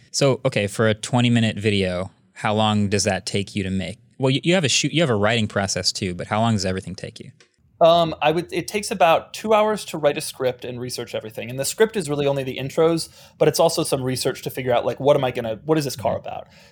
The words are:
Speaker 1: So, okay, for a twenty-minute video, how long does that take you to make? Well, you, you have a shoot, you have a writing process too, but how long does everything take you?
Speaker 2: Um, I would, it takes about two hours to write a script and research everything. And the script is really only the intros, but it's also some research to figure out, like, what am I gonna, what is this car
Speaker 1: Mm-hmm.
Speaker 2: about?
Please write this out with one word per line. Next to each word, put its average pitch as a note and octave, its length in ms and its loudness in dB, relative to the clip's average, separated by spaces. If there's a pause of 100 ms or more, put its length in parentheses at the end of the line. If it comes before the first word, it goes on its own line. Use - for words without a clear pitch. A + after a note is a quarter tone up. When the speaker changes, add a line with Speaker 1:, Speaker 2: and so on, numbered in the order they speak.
(100)
Speaker 1:
So, C3+ 340 2
okay, A2 220 0
for A2 220 0
a G#2+ 60 2
twenty-minute A#2 640 2
video, F#2+ 520 0 (240)
how A2 180 -2
long G#2+ 380 2
does G2 140 0
that F#2 200 -2
take - 320 -6
you G2+ 60 -2
to F#2+ 80 -4
make? F#2+ 280 -4 (200)
Well, C3 120 2
you, C3+ 140 0
you E3+ 80 4
have F3+ 120 2
a C3 40 2
shoot, - 240 0
you D3 80 2
have E3+ 80 2
a A#2+ 60 2
writing G#2+ 340 2
process F#2+ 440 -2
too, F#2 220 -4
but F2 120 -8
how G#2+ 140 0
long A#2 120 2
does G2 140 0
everything F#2 280 -4
take - 260 -14
you? - 100 -18 (520)
Speaker 2:
Um, E3 380 4
I D3 100 4
would, E3+ 220 -2
it - 160 -4
takes G#3 220 -6
about F3 420 2
two A3 220 0
hours G#3+ 320 2
to - 100 -10
write D3 220 0
a - 20 -6
script B2 460 -4
and B2 120 -10
research B2 360 -8
everything. A2 340 -8
And B2+ 100 -8
the C3+ 60 -4
script A3 320 0
is D#3 140 -4
really C#3+ 160 0
only C#3 180 0
the C3 140 -6
intros, D#3+ 500 2 (300)
but D#3 100 6
it's D3 100 2
also E3 260 2
some C3+ 180 -2
research B2+ 400 -2
to C#3 80 -6
figure B2+ 240 -6
out, A#2+ 100 2
like, A#2+ 160 -4
what C#3+ 160 4
am C3+ 80 2
I B2+ 60 0
gonna, A2+ 340 -6
what D#3 140 2
is D3 80 0
this B2+ 100 -6
car A2 220 -4
Speaker 1:
Mm-hmm. - 100 -12
Speaker 2:
about? - 200 -12 (240)